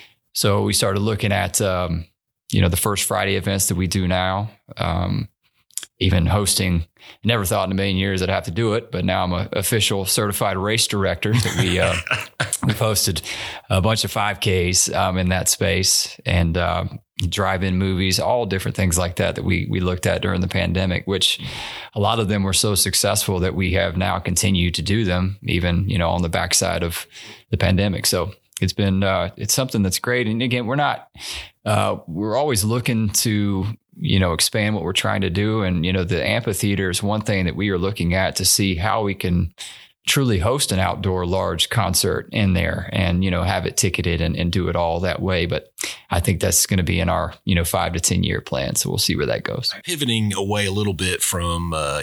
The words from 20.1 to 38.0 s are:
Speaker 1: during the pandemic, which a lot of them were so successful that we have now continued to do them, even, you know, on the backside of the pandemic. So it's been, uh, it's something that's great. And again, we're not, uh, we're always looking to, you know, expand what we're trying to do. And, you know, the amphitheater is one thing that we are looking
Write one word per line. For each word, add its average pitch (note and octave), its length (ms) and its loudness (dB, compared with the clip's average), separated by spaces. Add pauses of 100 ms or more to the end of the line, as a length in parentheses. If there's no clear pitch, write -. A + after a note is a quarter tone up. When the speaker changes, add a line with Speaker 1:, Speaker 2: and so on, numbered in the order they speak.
Speaker 1:
during F#2 180 0
the F2+ 80 0
pandemic, F2+ 580 -2
which - 360 0 (520)
a A2 60 -4
lot G#2+ 200 2
of G2 100 0
them G2+ 140 2
were F#2+ 100 0
so G#2 220 2
successful G2 640 0
that F2+ 160 0
we F2+ 180 0
have F2+ 240 0
now F#2 220 0
continued F2 560 2
to E2 60 -4
do G#2 220 0
them, F#2 400 0
even, F2 460 0
you - 80 0
know, E2+ 120 2
on F2 120 0
the E2+ 80 -2
backside F2 520 0
of E2+ 240 -4 (460)
the G2+ 60 0
pandemic. F#2+ 480 2
So F#2 260 0 (300)
it's F#2 100 0
been, G2 320 2
uh, F#2+ 320 0
it's - 180 -4
something C3 300 0
that's F#2 160 0
great. B2 280 0
And A2+ 140 -2
again, B2 240 0
we're B2 100 -2
not, C#3+ 340 0 (560)
uh, G#2 320 2 (100)
we're G#2 300 -2
always C3 260 0
looking A2+ 460 0
to, G2+ 560 0 (320)
you G2 220 2
know, F2+ 120 4
expand G#2+ 440 0
what E2 100 -4
we're F2+ 80 -2
trying G2+ 280 0
to F#2 80 0
do. G#2 340 0
And, F2 220 0
you F#2 60 0
know, F#2 140 -2
the E2+ 200 0
amphitheater G2+ 640 0
is F2+ 140 -2
one G#2+ 180 0
thing G2 240 0
that E2 100 -2
we G2+ 140 -2
are F#2 80 0
looking F2+ 360 0